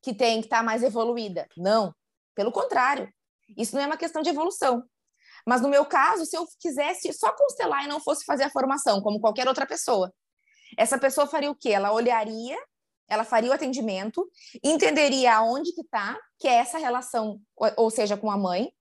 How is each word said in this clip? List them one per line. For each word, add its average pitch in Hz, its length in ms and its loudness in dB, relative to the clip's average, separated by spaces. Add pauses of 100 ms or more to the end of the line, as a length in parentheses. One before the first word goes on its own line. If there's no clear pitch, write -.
que 262 100 -6
tem 226 300 2
que 226 60 -10
tá 226 140 2
mais 226 200 -2
evoluída. 226 720 -2
Não, 190 380 0 (400)
pelo - 180 -2
contrário. 254 600 0 (440)
Isso 226 180 -6
não 277 80 -2
é 285 40 -2
uma 302 100 -4
questão 311 260 -6
de 311 80 0
evolução. 285 540 0 (640)
Mas 240 140 4
no 277 80 0
meu 285 160 6
caso, 330 420 2
se 330 100 -8
eu 330 100 -4 (120)
quisesse 311 540 -4
só - 200 0
constelar 285 520 0
e 285 40 -8
não 294 120 -6
fosse - 240 -4
fazer 277 200 0
a 285 60 -2
formação, 262 500 0
como 208 200 -2
qualquer 226 260 2
outra 262 200 0
pessoa, 196 460 0 (640)
essa 240 220 2
pessoa 269 280 2
faria 294 240 -2
o 285 40 -8
quê? 254 160 -4
Ela 202 220 2
olharia, 226 680 -2 (500)
ela 214 160 0
faria 233 260 2
o - 20 4
atendimento, 240 760 -4 (340)
entenderia 285 760 4
aonde 254 360 0
que 330 120 -10
tá, 208 340 -6 (200)
que 285 100 0
é 247 60 6
essa 240 240 2
relação, 240 600 -4 (160)
ou, 214 200 0
ou 226 140 4
seja, 208 260 0
com 208 140 -2
a 202 60 0
mãe. 196 440 -2